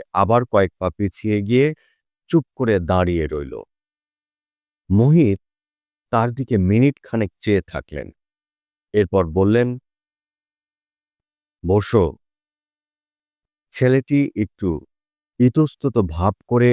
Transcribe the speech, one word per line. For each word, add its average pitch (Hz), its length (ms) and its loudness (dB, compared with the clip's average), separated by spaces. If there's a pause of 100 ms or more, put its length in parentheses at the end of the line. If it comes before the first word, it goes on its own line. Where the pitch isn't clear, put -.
(120)
আবার 101 340 2
কয়েক 98 300 0
পা 92 140 -4
পিছিয়ে 104 520 -4
গিয়ে 123 240 0 (640)
চুপ 160 140 2 (100)
করে 113 260 -2
দাঁড়িয়ে 87 460 -2
রইল। 71 280 -8 (1400)
মোহিত 120 500 2 (720)
তার 117 180 0
দিকে 123 280 -4
মিনিট 113 440 2
খানেক 113 360 -6
চেয়ে 101 240 -2
থাকলেন। 69 460 -12 (840)
এরপর 98 280 2 (100)
বললেন, 104 360 2 (2000)
"বসো।" 101 400 2 (1700)
ছেলেটি 131 460 0 (180)
একটু 104 320 -4 (720)
ইতস্তত 135 560 0 (120)
ভাব 87 260 -2 (120)
করে 120 260 2